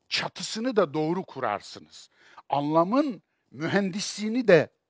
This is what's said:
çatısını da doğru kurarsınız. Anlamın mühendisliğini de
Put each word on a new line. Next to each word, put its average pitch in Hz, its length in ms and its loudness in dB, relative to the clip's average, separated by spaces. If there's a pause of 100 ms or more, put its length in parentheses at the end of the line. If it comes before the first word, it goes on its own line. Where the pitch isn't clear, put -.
çatısını - 640 -6
da 165 180 2
doğru 160 300 -2
kurarsınız. - 840 -8 (400)
Anlamın 170 760 0 (280)
mühendisliğini 196 960 -2
de 156 220 8 (200)